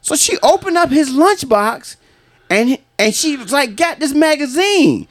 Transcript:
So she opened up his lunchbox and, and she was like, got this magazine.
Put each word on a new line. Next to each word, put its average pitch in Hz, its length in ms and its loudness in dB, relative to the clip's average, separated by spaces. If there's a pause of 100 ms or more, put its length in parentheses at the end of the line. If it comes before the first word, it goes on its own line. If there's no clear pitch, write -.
So - 140 -4
she - 260 0
opened 349 340 2
up 349 140 2
his 277 200 2
lunchbox 262 840 0 (520)
and, 233 300 0 (200)
and 214 160 0
she 302 220 -2
was 220 160 -10
like, 262 240 -2
got 330 240 -2
this 285 140 -4
magazine. 294 960 0